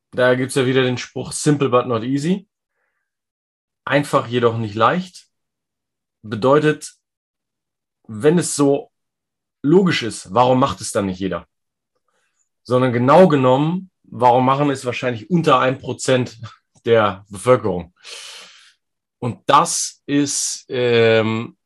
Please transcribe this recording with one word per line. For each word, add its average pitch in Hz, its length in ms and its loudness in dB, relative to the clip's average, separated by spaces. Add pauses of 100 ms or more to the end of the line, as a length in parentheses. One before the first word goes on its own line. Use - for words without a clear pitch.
(120)
da 127 220 2
gibt's 127 200 -4
ja 131 120 0
wieder 131 160 2
den 127 160 -2
Spruch, - 340 -12
„Simple 139 380 0
but 120 160 2
not 117 160 -4
easy“. 143 440 -4 (1400)
Einfach, 139 400 0
jedoch 117 320 0
nicht 107 160 -8
leicht. 135 540 -2 (920)
Bedeutet, 139 760 0 (1120)
wenn 120 300 0
es - 180 -4
so 139 340 0 (720)
logisch 175 400 2
ist, 98 320 -10
warum 127 240 4
macht 135 220 -2
es - 120 -10
dann 101 140 -2
nicht 92 140 -8
jeder? 87 260 -6 (1160)
Sondern 123 300 0
genau 139 360 6
genommen, 147 640 0 (120)
warum 120 420 2
machen 139 260 0
es 131 140 -6
wahrscheinlich 123 460 -6
unter 156 300 2
ein 127 180 0
Prozent 127 640 -4 (440)
der 104 440 2
Bevölkerung? 101 640 -2 (1200)
Und 120 280 -8
das - 600 0
ist, - 640 -4
ähm, 113 960 0